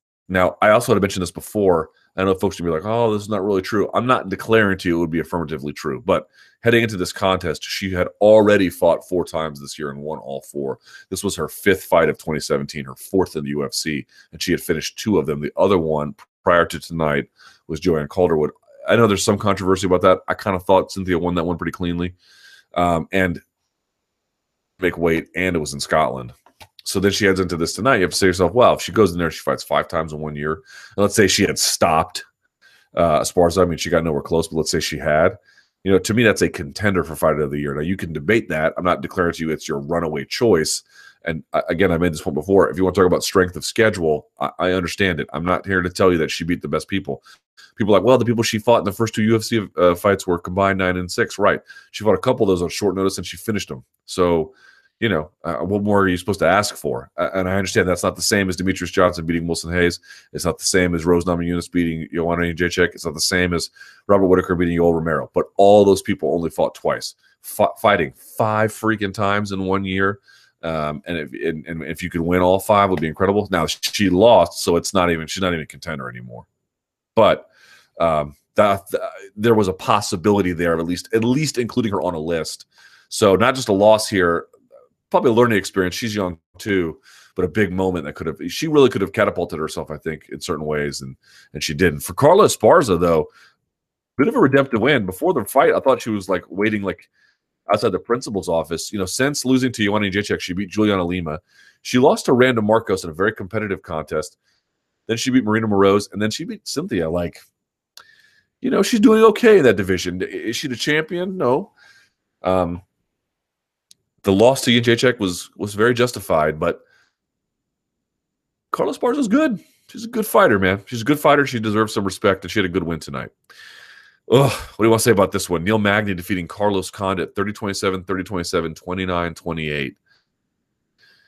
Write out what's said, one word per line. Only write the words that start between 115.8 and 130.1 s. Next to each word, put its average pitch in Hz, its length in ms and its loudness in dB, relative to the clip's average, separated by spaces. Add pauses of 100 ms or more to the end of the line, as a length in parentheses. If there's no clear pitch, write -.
justified, 90 640 0
but 85 240 -2 (1900)
Carla - 220 -2
Esparza's 254 340 -2
good. 254 340 0 (280)
She's 220 140 -16
a 226 40 -14
good 220 180 -4
fighter, 180 320 4
man. 95 280 2
She's 117 160 -8
a - 20 -8
good 147 160 2
fighter. 147 260 4
She 123 140 -4
deserves 107 320 0
some 104 120 -2
respect, 95 400 0
and 90 60 -10
she - 80 -2
had 95 80 0
a 90 40 -4
good 87 140 -2
win 82 160 -6
tonight. 67 300 -12 (1000)
Ugh, 131 200 6
what - 280 -12
do 107 60 2
you 113 40 6
wanna 113 120 4
say 120 100 2
about 95 220 4
this 92 180 -4
one? 85 140 -2
Neil 110 120 0
Magny 104 380 0
defeating 85 340 -6
Carlos 101 420 -2
Condit, 95 460 -4
thirty 101 160 -4
twenty-seven, 95 520 -6
thirty 92 200 -6
twenty-seven, 87 480 -4
twenty-nine 90 640 -6
twenty-eight. 76 640 -8 (1300)